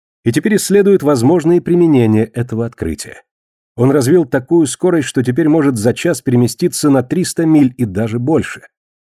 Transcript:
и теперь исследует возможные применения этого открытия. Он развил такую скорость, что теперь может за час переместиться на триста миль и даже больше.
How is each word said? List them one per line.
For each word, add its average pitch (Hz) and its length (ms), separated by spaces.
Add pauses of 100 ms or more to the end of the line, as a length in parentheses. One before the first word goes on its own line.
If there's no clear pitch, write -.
(240)
и 120 60
теперь 175 260
исследует 196 460
возможные 147 580
применения 135 640
этого 113 400
открытия. - 580 (540)
Он 123 140
развил 147 340
такую 147 420
скорость, 170 420
что 135 140
теперь 127 260
может 143 280
за 110 180
час - 260
переместиться 123 720
на 135 120
триста 165 440
миль 147 300
и 123 80
даже 104 340
больше. 127 440 (500)